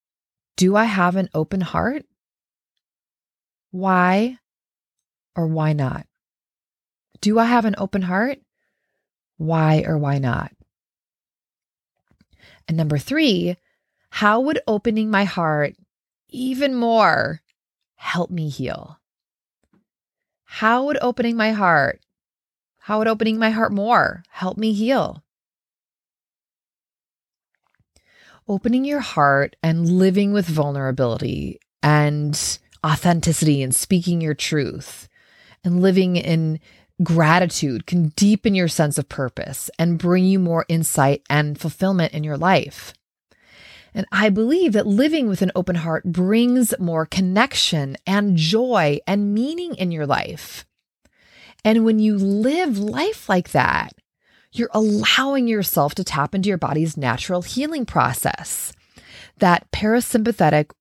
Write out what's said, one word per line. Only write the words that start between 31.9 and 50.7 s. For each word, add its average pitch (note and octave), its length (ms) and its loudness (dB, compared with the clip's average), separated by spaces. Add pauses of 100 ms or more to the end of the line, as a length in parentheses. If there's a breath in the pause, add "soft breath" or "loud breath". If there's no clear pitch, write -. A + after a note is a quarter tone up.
authenticity D#3 800 2
and C3 100 -4
speaking F3 460 0
your D#3 140 -2
truth - 760 -6 (560 soft breath)
and F3+ 180 2
living F#3 360 4
in D#3+ 420 0 (420 soft breath)
gratitude E3 840 2
can F3 220 0
deepen G3+ 440 2
your F#3 140 2
sense D3+ 300 0
of C#3 100 -6
purpose - 600 -8 (100)
and E3+ 180 2
bring F3+ 280 2
you F#3+ 140 4
more E3 280 0
insight D#3 600 2
and D3 280 0
fulfillment F3 560 -2
in D3+ 120 -4
your D3+ 100 -4
life. D#3+ 580 0 (1000 loud breath)
And G3+ 180 -4
I G#3 180 2
believe A#3+ 440 2
that A3+ 140 0
living C4+ 400 2
with F#3+ 140 -2
an F#3 140 0
open F3+ 200 -2
heart E3 280 -4
brings G#3+ 760 2
more E3 260 -2
connection F#3 920 -2 (100)
and G3+ 300 0
joy E3+ 720 0
and G3+ 260 0
meaning D#4 420 -4
in F3+ 180 -4
your D#3 120 -4
life. - 600 -6 (960 soft breath)